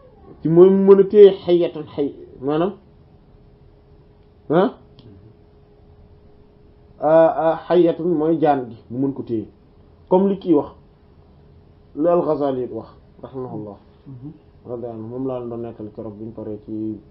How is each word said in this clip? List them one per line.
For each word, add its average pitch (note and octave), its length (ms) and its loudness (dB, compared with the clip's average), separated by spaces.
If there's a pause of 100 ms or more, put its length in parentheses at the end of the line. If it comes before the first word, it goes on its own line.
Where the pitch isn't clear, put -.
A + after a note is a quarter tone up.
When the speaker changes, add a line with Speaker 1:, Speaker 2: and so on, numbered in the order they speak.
(420)
Speaker 1:
ci D#3 80 -4
mooy F3 200 8
mu G3 240 2
mën G3 60 8
a G3 40 4
téye G3 300 8 (120)
hayyatan, E3+ 380 0 (120)
hay, C#3+ 180 -4 (280)
maanaam, D#3 320 -2 (1800)
ah, F3+ 240 0 (2250)
ah, D#3+ 360 4
ah, D#3+ 180 0 (140)
hayyatan E3 380 2
mooy D#3+ 320 0
jaan C#3 300 0
gi, A2+ 80 -18 (120)
mu A#2 80 -10 (100)
mën C3+ 60 -6
ko B2+ 100 -12
téye, G#2+ 240 -8 (640)
comme F#3 200 2
li G3 100 -4
kii F3+ 140 -2
wax, D3 160 0 (1300)
li D3 120 -2
Al-Ghazali C#3+ 640 -2
wax, A2 160 -12 (360)
rahimahullah. A#2 540 -14 (300)
Speaker 2:
Mhm. C#3 240 -18 (360)
Speaker 1:
Radiyallahu A#2 320 -12
anhu, A2 100 -14
moom B2+ 180 -8
laa B2+ 140 -6
doon A#2+ 200 -12
nettali A2+ 340 -14
keroog G#2+ 220 -14
bi A2 80 -16
ñu A2+ 60 -16
paree G#2+ 340 -14
ci G#2+ 340 -10 (120)